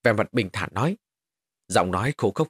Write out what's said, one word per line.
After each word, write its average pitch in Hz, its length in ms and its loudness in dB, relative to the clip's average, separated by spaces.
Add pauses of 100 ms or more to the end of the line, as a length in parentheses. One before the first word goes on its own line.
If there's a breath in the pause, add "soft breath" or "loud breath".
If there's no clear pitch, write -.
vẻ 117 100 4
mặt 101 200 0
bình 107 200 0
thản 92 200 -6
nói. 147 240 0 (720)
Giọng 92 240 2
nói 110 260 0
khô 101 180 2
khốc 156 140 0